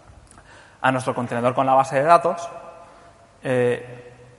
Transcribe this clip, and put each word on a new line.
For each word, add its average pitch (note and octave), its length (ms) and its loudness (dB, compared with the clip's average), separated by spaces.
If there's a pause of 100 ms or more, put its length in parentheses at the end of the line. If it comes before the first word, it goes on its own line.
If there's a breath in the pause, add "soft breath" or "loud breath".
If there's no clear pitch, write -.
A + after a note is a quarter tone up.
(800 loud breath)
a C3 100 2
nuestro B2+ 220 -2
contenedor A#2+ 400 -2
con C3+ 120 0
la C3 80 2
base C3+ 240 2
de C3+ 60 2
datos, E3+ 460 2 (920 loud breath)
eh, B2 580 0 (380)